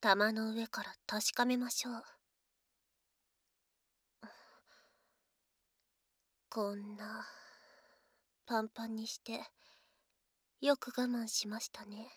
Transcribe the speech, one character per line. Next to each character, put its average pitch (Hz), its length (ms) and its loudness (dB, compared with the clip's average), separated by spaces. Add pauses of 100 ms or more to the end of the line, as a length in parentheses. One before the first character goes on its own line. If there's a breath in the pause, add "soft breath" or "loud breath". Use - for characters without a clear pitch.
玉 208 300 8
の 220 220 0
上 226 120 -2
か - 160 -4
ら - 140 -8 (100)
確 - 280 0
か 247 120 6
め 247 100 6
ま 247 140 0
し - 180 -2
ょ 247 40 -4
う。 233 120 -8 (4000 loud breath)
こ 202 240 0
ん 208 220 -8
な、 214 320 -10 (1200 loud breath)
パ 233 140 2
ン 220 80 -2
パ 226 180 -8
ン 226 80 -4
に 220 100 -6
し - 160 -8
て、 226 180 -8 (1200 soft breath)
よ 277 160 6
く - 220 -10
我 247 40 4
慢 240 240 0
し - 200 -2
ま 208 120 -6
し - 120 -8
た 208 140 -14
ね。 208 320 -12